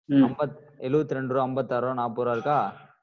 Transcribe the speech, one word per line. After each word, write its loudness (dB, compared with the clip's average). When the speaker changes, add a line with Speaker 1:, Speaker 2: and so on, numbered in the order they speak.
Speaker 1:
ம். 6
Speaker 2:
ஐம்பத்-, -2
எழுபத்தி 0
ரெண்டு -4
ரூபா, 2
ஐம்பத்தாறு -2
ரூபா, -2
நாற்பது -4
ரூபா 0
இருக்கா? -2